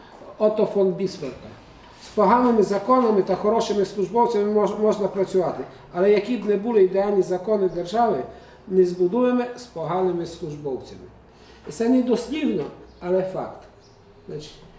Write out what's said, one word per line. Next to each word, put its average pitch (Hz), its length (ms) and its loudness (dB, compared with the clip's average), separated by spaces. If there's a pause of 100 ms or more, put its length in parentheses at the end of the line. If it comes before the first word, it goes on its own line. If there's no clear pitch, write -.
(380)
Отто 214 280 2
фон 190 260 0
Бісмарка. 165 440 -8 (680)
«З - 40 -20
поганими 226 540 4
законами 214 600 2
та 190 120 -2
хорошими 208 500 0
службовцями 208 680 0
мож-, 208 280 0
можна 202 280 2
працювати, 180 560 -2 (300)
але 185 160 4
які 208 260 2
б 196 80 -8
не 208 120 0
були 214 280 2
ідеальні 190 380 2
закони 185 460 -2
держави, 175 540 -2 (460)
не 185 160 4
збудуємо 220 600 2 (120)
з - 60 -16
поганими 170 640 -4
службовцями». 143 760 -10 (720)
Це 226 180 -2
не 254 140 4
дослівно, 247 600 -2 (360)
але 185 220 0
факт. 165 400 -8 (680)
Значить, - 260 -14 (240)